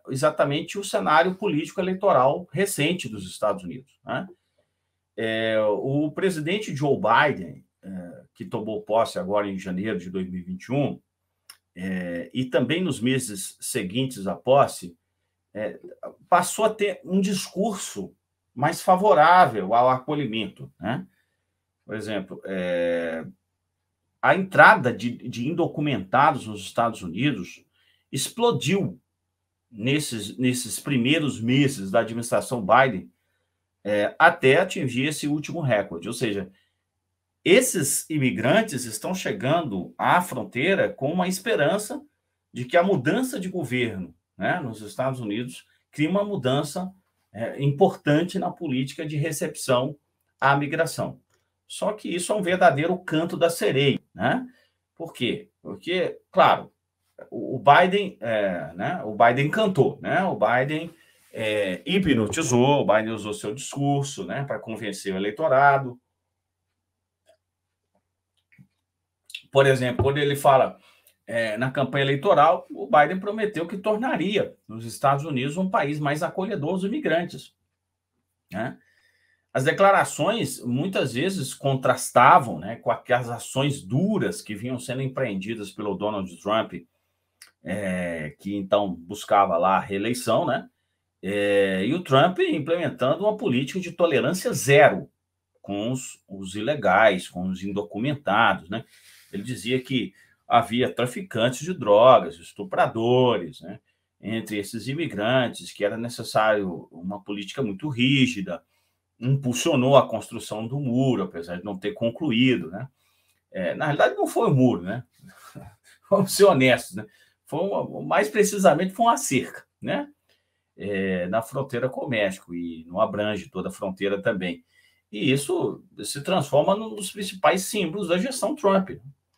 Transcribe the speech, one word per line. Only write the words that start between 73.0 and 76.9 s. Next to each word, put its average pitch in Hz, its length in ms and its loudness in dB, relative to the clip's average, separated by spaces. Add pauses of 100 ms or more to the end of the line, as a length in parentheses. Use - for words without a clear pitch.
prometeu 214 480 -4
que 190 120 -10
tornaria 214 760 -2 (140)
os 110 160 -12
Estados 139 400 0
Unidos 147 320 -4
um 190 140 -2
país 147 280 0
mais 151 240 -2
acolhedor 175 480 -4
aos 185 140 -2
imigrantes, 196 680 -4 (1000)